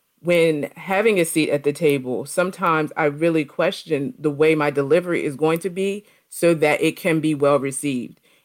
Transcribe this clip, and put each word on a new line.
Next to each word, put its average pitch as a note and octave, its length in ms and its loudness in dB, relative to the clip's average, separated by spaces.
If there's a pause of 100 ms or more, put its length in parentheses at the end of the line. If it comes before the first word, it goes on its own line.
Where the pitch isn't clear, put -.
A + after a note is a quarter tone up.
(200)
when E3 580 2
having F#3+ 420 0
a E3 60 2
seat D#3 240 0
at C#3 140 0
the C#3+ 100 2
table, C3 520 -2
sometimes F3 680 -2
I D#3 100 0
really D#3 380 0
question D#3+ 720 -4
the D3+ 140 -2
way D#3 240 4
my D3 140 0
delivery D3 560 0
is C#3+ 100 -4
going D#3+ 240 0
to F#3+ 100 -6
be G3 360 -6 (240)
so E3+ 240 2
that D3+ 280 2
it D#3+ 140 2
can E3 240 0
be D3+ 160 0
well C#3+ 240 2
received. C3+ 640 -6 (240)